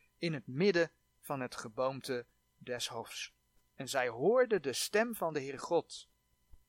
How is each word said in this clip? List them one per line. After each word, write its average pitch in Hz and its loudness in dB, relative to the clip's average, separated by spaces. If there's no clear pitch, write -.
in 165 -2
het 135 -6
midden 170 4
van 143 -4
het 123 -6
geboomte 127 -2
des 123 -6
hofs. - -10
En 131 -8
zij 127 2
hoorden 202 4
de 147 -2
stem 226 2
van 165 -2
de 147 -2
Heere 135 -6
God." - -2